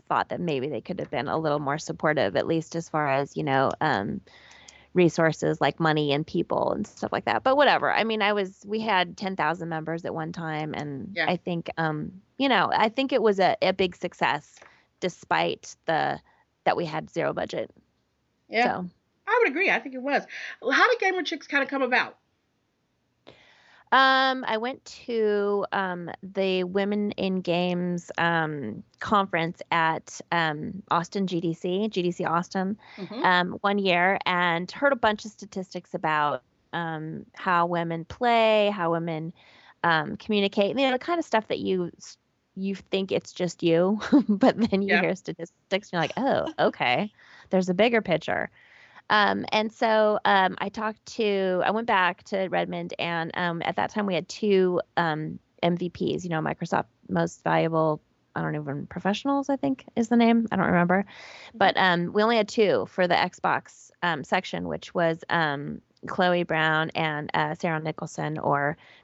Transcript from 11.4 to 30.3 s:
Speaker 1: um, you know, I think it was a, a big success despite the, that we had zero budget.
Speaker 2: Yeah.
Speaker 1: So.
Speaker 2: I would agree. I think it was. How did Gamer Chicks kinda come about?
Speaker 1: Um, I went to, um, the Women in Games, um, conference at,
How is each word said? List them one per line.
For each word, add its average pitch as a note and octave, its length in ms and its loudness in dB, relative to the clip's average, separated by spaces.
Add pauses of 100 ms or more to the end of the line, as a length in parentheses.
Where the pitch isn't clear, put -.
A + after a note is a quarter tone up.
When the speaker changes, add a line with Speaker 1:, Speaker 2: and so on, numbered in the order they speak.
Speaker 1:
um, D#3 340 -4 (280)
you C4+ 100 2
know, F#3+ 240 4
I A3 160 4
think C4+ 240 -2
it A#3+ 80 2
was G#3 180 4
a, F3+ 220 4
a F#3+ 120 4
big F#3 220 -2
success D3+ 640 -4 (400)
despite - 760 -4 (100)
the, C#3+ 340 -2 (440)
that - 140 2
we E3+ 80 -2
had D#3 260 -8
zero D3 220 -2
budget. - 360 -6 (800)
Speaker 2:
Yeah. A3+ 140 0 (180)
Speaker 1:
So. F3+ 80 -8 (380)
Speaker 2:
I A#4+ 160 4
would F#4+ 60 4
agree. D4+ 200 0
I F#3+ 100 2
think C4 140 -12
it B3+ 80 -10
was. C4 220 0 (400)
How D#4+ 260 4
did B4 100 2
Gamer F#4+ 240 0
Chicks D4+ 240 -8
kinda C#4 200 0
come C4+ 160 -4
about? A#3+ 340 0 (1800)
Speaker 1:
Um, C4 520 4
I A3 120 -2
went A#3+ 260 -8 (220)
to, G#3 680 0
um, F3+ 380 -4 (120)
the F#3+ 440 0
Women G3+ 460 0
in F#3+ 280 -2
Games, F3 800 -2
um, D#3 640 -2 (160)
conference F#3 600 0 (100)
at, D#3+ 480 0 (140)